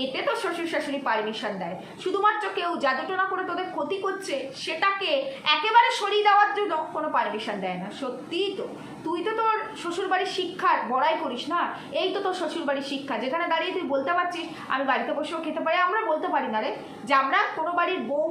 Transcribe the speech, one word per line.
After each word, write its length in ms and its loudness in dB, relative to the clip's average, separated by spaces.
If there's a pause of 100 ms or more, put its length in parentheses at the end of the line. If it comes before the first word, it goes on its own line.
এতে 240 -2
তো 40 2 (100)
শ্বশুর 320 -2
শাশুড়ি 340 0
পারমিশন 540 0
দেয়। 140 -4 (280)
শুধুমাত্র 400 2 (140)
কেউ 140 0 (120)
জাদুটোনা 480 2
করে 180 -2
তোদের 260 -2
ক্ষতি 300 -2
করছে, 300 -2 (280)
সেটাকে 480 0 (440)
একেবারে 340 6 (120)
সরিয়ে 260 4
দেওয়ার 300 8
জন্য 160 0 (220)
কোনো 200 -2
পারমিশন 480 -2
দেয় 180 -2
না। 60 -6 (140)
সত্যিই 580 -2
তো, 60 -4 (400)
তুই 200 0
তো 140 0
তোর 160 4 (260)
শ্বশুরবাড়ির 560 0
শিক্ষার 400 2 (140)
বড়াই 320 4
করিস 200 -4 (100)
না, 60 2 (420)
এই 120 2
তো 120 0
তোর 160 0
শ্বশুরবাড়ির 500 -2
শিক্ষা, 320 -4
যেখানে 280 0
দাঁড়িয়ে 260 0
তুই 160 -4
বলতে 240 2
পারছিস 280 0 (280)
আমি 180 2
বাড়িতে 280 0
বসেও 260 -4
খেতে 200 -2
পারি। 120 2 (100)
আমরা 120 2 (120)
বলতে 220 0
পারি 220 2
না 80 2
রে, 60 -2 (380)
যে 140 4
আমরা 180 4 (180)
কোনো 220 0
বাড়ির 300 2
বউ 220 2